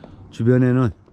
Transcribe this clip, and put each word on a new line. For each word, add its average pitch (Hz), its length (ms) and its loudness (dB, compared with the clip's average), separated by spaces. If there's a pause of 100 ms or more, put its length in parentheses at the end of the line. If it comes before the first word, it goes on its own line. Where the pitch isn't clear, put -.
(300)
주변에는 127 600 0 (220)